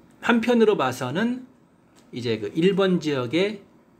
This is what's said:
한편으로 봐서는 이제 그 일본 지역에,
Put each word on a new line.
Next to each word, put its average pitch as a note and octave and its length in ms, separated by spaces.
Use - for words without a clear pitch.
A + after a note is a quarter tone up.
한편으로 A3+ 560
봐서는 D3 720
이제 A#2 260
그 G#2 160
일본 F#3 460
지역에, D3+ 640